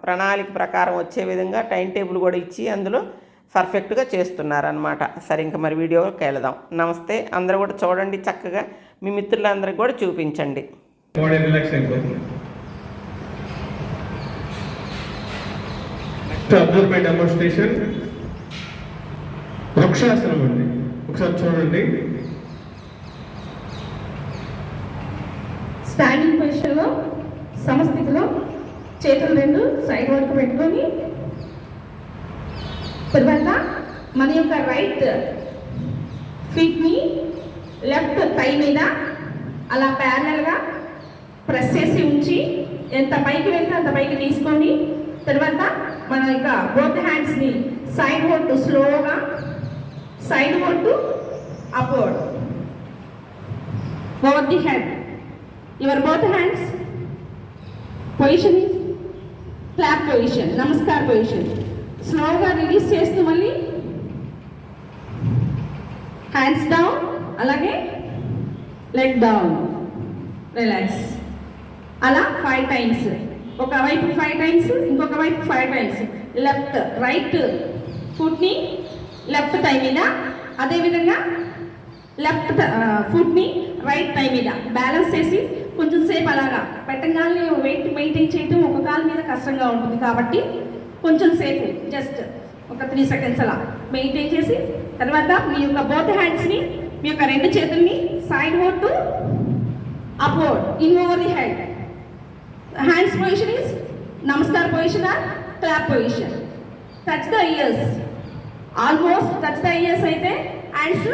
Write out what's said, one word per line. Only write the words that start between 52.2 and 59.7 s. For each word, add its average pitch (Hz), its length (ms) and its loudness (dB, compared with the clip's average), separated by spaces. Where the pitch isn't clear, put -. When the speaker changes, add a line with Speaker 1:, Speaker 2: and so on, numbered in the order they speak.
Speaker 3:
over 277 280 4
the 320 160 2
head. - 380 -2
Your 269 140 4
both 311 280 4
hands 370 380 2
position 349 340 6
is - 200 2